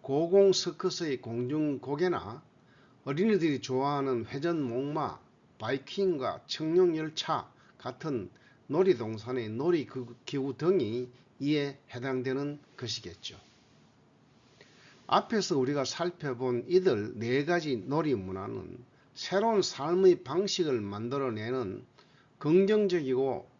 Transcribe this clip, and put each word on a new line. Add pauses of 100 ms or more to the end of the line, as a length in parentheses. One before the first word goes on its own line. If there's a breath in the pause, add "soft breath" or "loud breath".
고공
서커스의
공중
고개나 (600 soft breath)
어린이들이
좋아하는
회전
목마, (400)
바이킹과
청룡열차 (300 soft breath)
같은 (360 soft breath)
놀이동산의
놀이기구
등이 (300 soft breath)
이에 (160)
해당되는 (180)
것이겠죠. (1700 loud breath)
앞에서
우리가
살펴본
이들
네
가지
놀이
문화는 (380 soft breath)
새로운
삶의
방식을
만들어내는 (540 soft breath)
긍정적이고 (120)